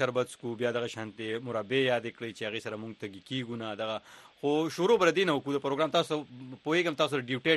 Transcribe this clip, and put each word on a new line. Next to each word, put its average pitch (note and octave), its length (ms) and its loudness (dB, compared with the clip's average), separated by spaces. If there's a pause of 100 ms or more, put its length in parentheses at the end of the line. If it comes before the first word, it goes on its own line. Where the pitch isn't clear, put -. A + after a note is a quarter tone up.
شربت B2+ 340 0
څکو، A#2 260 -6
بیا A#2+ 160 2
دغه A#2+ 180 -2
شانتې A2+ 520 -6
مربې A2+ 340 0 (100)
یادې A#2 260 0
کړې A2+ 200 -8
چې A2+ 100 -8
هغې A2 180 -4
سره A2 180 -6
موږ A2+ 180 -8
تږي G2 280 -10
کېږو A#2+ 340 -4
نه، G#2+ 120 -6
دغه A2 260 -4 (380)
خو D3+ 300 2
شروع G#3+ 280 4
به F3+ 100 4
د D#3 100 6
دې F#3+ 100 4
نه D#3 60 4
وکړو. C#3 220 0
د C#3 100 -2
پروګرام C#3 260 2
تاسو D#3+ 240 2 (480)
پوهېږم، E3 380 2
تاسو C#3+ 180 2
د B2 100 -2
ډیوټۍ C3+ 280 2